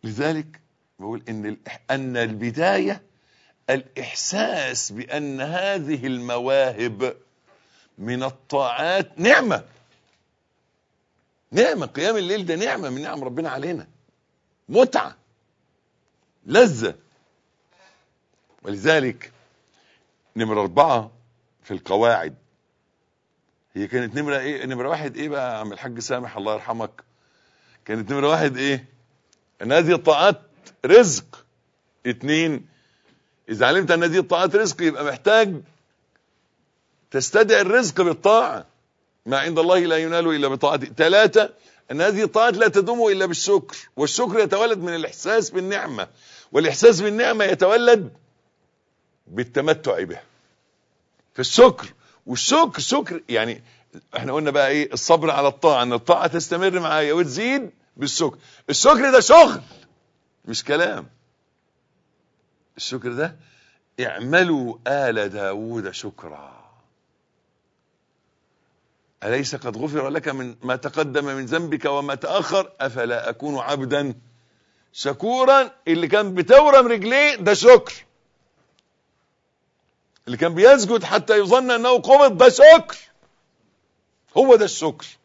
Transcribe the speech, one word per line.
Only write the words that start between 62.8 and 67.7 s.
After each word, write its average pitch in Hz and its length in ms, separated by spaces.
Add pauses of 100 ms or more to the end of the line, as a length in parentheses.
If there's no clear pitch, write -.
ده: 156 240 (640)
"اعملوا 127 840
آل 123 420
داود 104 640
شكرا، 73 800 (2500)